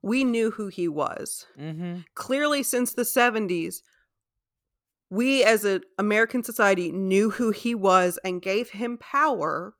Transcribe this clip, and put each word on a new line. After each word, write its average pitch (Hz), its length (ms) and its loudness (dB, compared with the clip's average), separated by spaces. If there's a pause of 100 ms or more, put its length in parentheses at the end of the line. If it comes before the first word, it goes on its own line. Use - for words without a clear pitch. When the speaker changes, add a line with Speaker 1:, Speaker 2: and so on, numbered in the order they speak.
Speaker 1:
we 247 220 0
knew 233 280 0
who 214 160 -8
he 180 200 -4
was. - 580 -6 (140)
Speaker 2:
Mm-hmm. 165 380 -8 (180)
Speaker 1:
Clearly, 285 480 0
since 247 300 -2
the 247 100 -2
seventies, 208 800 -2 (1300)
we 254 340 2
as 214 220 4
an 196 160 2 (160)
American 214 460 2
society 196 500 2
knew 196 380 2
who 226 200 0
he 233 240 -2
was 185 480 4
and 180 180 -4
gave 202 280 -2
him 233 280 -8
power 214 840 -2